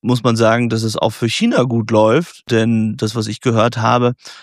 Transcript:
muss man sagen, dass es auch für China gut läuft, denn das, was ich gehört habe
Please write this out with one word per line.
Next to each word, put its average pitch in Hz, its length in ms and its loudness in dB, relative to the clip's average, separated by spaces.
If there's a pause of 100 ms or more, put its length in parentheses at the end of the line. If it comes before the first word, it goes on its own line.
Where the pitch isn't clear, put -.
muss 120 220 0
man 117 140 2
sagen, 117 320 2
dass 113 160 -2
es 110 120 -4
auch 110 140 0
für 117 180 -4
China 226 360 0
gut 117 260 -2
läuft, 113 600 0
denn 110 460 0
das, 110 180 -4
was 110 120 -4
ich 107 140 -10
gehört 117 380 0
habe 120 360 2 (280)